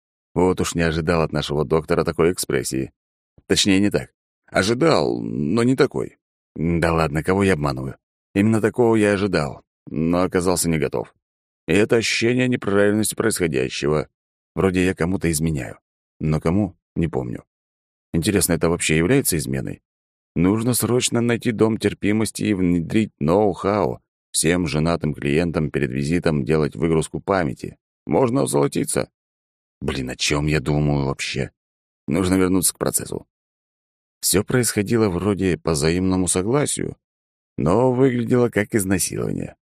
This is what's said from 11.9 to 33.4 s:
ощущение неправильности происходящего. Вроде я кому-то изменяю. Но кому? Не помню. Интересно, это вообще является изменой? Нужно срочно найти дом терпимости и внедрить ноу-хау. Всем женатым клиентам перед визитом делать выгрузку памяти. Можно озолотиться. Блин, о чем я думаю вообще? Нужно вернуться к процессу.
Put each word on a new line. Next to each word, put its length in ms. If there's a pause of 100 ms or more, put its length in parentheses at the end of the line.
ощущение 520
неправильности 680
происходящего. 920 (460)
Вроде 300
я 100
кому-то 360
изменяю. 480 (420)
Но 200
кому? 360 (180)
Не 140
помню. 360 (680)
Интересно, 400
это 160
вообще 280
является 400
изменой? 460 (540)
Нужно 380
срочно 460
найти 320
дом 260
терпимости 680
и 100
внедрить 640
ноу-хау. 840 (300)
Всем 360
женатым 480
клиентам 560
перед 200
визитом 540
делать 320
выгрузку 440
памяти. 560 (300)
Можно 360
озолотиться. 680 (720)
Блин, 300
о 60
чем 300
я 140
думаю 460
вообще? 440 (560)
Нужно 280
вернуться 400
к 40
процессу. 480 (920)